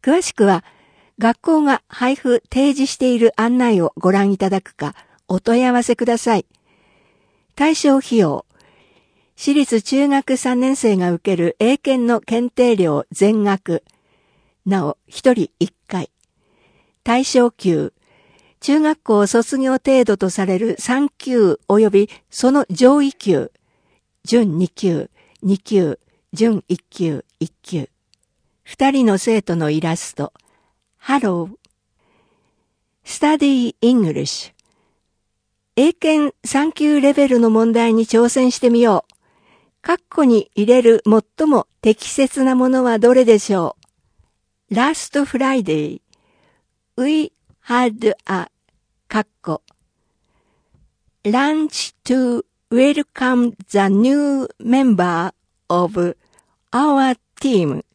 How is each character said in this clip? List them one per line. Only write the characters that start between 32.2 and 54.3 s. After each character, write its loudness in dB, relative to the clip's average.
Study -2
English。 -2
英 2
検 -2
三 -2
級 0
レ 2
ベ 2
ル 2
の 2
問 2
題 2
に 2
挑 2
戦 0
し -6
て 2
み 4
よ 2
う。 -20
括 -2
弧 0
に 2
入 0
れ 4
る 4
最 0
も 0
適 0
切 -2
な 2
も 2
の 0
は 0
ど 4
れ 4
で 6
し -2
ょ -4
う？ -6
Last -2
Friday, -4
we -2
had 0
a、 -6
括 -4
弧。 -8
Lunch -2
to -2
welcome 0
the 0
new 0